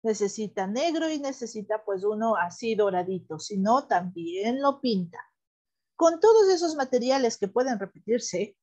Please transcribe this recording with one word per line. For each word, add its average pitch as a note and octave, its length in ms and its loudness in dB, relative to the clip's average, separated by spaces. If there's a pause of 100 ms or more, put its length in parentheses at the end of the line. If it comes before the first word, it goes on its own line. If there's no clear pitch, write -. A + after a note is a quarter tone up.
Necesita G#3 640 -4
negro D#4 440 -2
y D#4 80 -4
necesita A3 640 -8
pues F#3+ 180 -4
uno G#3+ 320 0
así F3 420 -2
doradito. F#3 600 -2
Si G3 200 -8
no, A#3+ 280 2
también F#3 760 -2
lo C#4 180 0
pinta. F#3+ 380 -2 (800)
Con E4 220 4
todos G#4+ 300 8
esos E4+ 280 2
materiales B3+ 600 0
que G3 120 -4
pueden B3 300 0
repetirse G3+ 840 -6